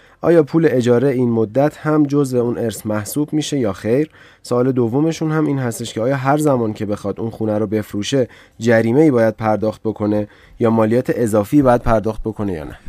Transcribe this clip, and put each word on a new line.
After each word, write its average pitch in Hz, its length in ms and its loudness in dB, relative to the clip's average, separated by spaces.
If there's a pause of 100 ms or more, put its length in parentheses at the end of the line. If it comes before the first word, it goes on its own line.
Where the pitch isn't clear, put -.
(220)
آیا 165 200 6
پول 160 280 2
اجاره 120 380 2
این 123 220 0
مدت 113 460 0
هم 156 300 0
جزو 139 320 0
اون 120 200 -2
ارث 110 280 -6
محسوب 107 460 -4
می‌شه 151 260 -4
یا 107 140 -2
خیر؟» 127 380 -2 (320)
سوال 123 300 0
دومشون 147 600 0
هم 156 140 0
این 143 120 -2
هستش 117 360 -6
که 110 60 -4
آیا 135 160 0
هر 139 220 0
زمان 127 340 0
که 104 140 -6
بخواد 98 340 -6
اون 113 100 -6
خونه 107 280 -4
رو 107 80 0
بفروشه، 107 600 -2 (300)
جریمه‌ای 117 520 4
باید 113 260 2
پرداخت 107 480 -2
بکنه 104 440 -2 (300)
یا 117 120 2
مالیات 113 400 2
اضافی 113 520 2
باید 120 200 4
پرداخت 110 420 0
بکنه 104 280 -6
یا 78 120 -8
نه؟ - 140 -14 (100)